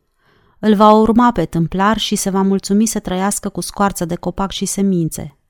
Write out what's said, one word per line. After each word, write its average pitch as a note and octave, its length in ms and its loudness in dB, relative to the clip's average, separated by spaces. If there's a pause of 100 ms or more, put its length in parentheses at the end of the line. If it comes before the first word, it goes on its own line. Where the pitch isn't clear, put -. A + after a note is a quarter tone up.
(580)
Îl G#3+ 160 2
va G#3+ 180 6
urma A3 400 4
pe E3+ 120 0
tâmplar F#3 540 0
și - 180 -4
se G3 140 -2
va F#3+ 120 0
mulțumi G3 440 0
să G#3+ 120 -4
trăiască G3 500 -4
cu F3+ 120 -10
scoarță G3 440 -4
de E3+ 100 -6
copac F#3 360 -6
și - 140 -8
semințe. F3 760 -2 (120)